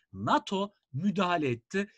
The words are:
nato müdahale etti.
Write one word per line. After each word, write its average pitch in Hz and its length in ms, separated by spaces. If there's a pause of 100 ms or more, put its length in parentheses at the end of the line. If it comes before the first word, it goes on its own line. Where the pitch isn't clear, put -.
(140)
nato 190 600 (200)
müdahale 175 560
etti. 190 480